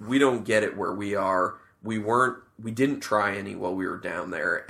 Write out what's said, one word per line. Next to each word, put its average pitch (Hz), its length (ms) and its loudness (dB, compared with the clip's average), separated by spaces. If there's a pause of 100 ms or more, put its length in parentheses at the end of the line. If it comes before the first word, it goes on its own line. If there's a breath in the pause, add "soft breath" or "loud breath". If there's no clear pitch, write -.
we 117 180 0
don't 127 260 4
get 107 180 4
it 95 140 -2
where 95 160 -4
we 101 220 -4
are. 95 440 2 (240 loud breath)
We 110 160 -4
weren't, 123 400 2 (200)
we 113 120 -8
didn't 135 300 2
try 101 360 2
any 98 200 -6
while 92 180 -4
we 95 120 -2
were 87 120 -4
down 90 320 -6
there, 85 400 -2